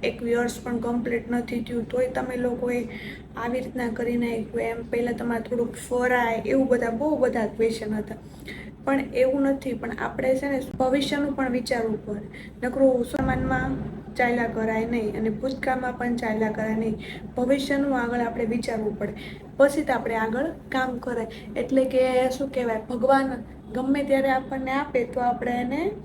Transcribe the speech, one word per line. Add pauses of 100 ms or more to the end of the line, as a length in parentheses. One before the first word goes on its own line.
એક
યર્સ
પણ
કમ્પ્લીટ
નથી
થયું,
તોય
તમે
લોકોએ (580)
આવી
રીતના
કરી
નાખ્યું,
એમ
પહેલાં
તમારે
થોડુંક
ફરાય,"
એવું
બધા
બહુ
બધા
ક્વેશ્ચન
હતા. (680)
પણ (140)
એવું
નથી,
પણ
આપણે
છે
ને (160)
ભવિષ્યનું
પણ
વિચારવું
પડે. (340)
નકરું
સમાનમાં (440)
ચાલ્યા
કરાય
નહીં
અને
ભૂતકાળમાં
પણ
ચાલ્યા
કરાય
નહીં. (360)
ભવિષ્યનું
આગળ
આપણે
વિચારવું
પડે, (440)
પછી
તો
આપણે
આગળ (180)
કામ
કરાય. (280)
એટલે
કે (280)
શું
કહેવાય,
ભગવાન (420)
ગમે
ત્યારે
આપણને
આપે
તો
આપણે
એને (140)